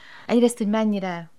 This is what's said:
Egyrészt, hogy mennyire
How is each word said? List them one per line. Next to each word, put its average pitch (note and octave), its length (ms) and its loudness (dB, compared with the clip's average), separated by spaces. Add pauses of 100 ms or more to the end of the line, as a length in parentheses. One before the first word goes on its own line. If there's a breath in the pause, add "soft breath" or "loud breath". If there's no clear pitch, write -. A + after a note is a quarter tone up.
(260 loud breath)
Egyrészt, A#3+ 320 2
hogy G3+ 100 -2
mennyire G3 720 -2